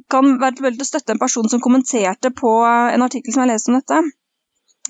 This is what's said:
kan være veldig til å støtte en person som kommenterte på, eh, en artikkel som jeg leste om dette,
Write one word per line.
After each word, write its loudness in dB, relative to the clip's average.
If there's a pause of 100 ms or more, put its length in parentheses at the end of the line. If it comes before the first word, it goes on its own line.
kan 2
være -2
veldig -2
til -8
å -6
støtte -4
en -2
person -2
som 0
kommenterte 0
på, 0 (100)
eh, 2
en 2
artikkel -6
som 2
jeg 2
leste 0
om 2
dette, -2 (880)